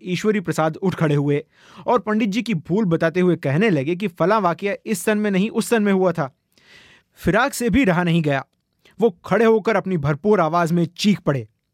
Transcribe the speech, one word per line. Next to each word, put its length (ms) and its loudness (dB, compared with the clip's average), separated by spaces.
ईश्वरी 360 -2
प्रसाद 360 -2
उठ 200 -4
खड़े 200 0
हुए 300 0
और 120 2
पंडित 300 -2
जी 120 -2
की 120 -4
भूल 320 -2
बताते 340 0
हुए 160 2
कहने 340 0
लगे 260 0
कि 120 -4
फला 300 0
वाकया 360 -2
इस 160 -6
सन 160 0
में 140 -2
नहीं, 180 0
उस 200 -4
सन 140 2
में 100 2
हुआ 180 2
था। 240 -6
फिराक 380 0
से 160 -2
भी 140 2
रहा 200 2
नहीं 180 2
गया, 240 -2
वो 100 4
खड़े 200 2
होकर 300 2
अपनी 220 -2
भरपूर 420 0
आवाज 320 0
में 140 2
चीख 340 0
पड़े, 280 -4